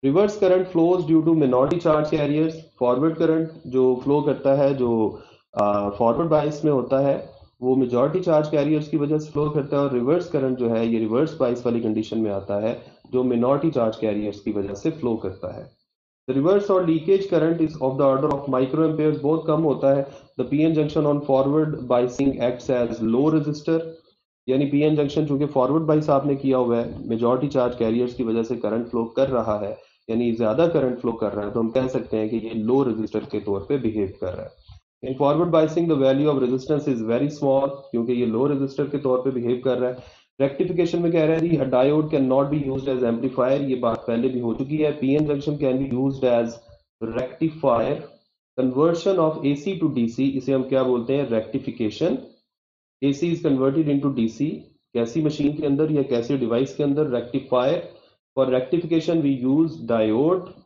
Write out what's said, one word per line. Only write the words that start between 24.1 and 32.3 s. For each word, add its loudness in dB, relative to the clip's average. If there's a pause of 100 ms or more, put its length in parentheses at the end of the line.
यानी 2
पीएन 2
junction 0
चूंकि 0
forward 2
bias 2
आपने 2
किया 0
हुआ 2
है, -6
majority 0
charge 0
carriers 0
की -4
वजह 0
से -4
current -4
flow -2
कर -2
रहा -2
है, -8 (320)
यानी 0
ज्यादा 2
current 0
flow -2
कर -4
रहा -6
है, -6
तो -4
हम 0
कह 0
सकते -4
हैं -2
कि -4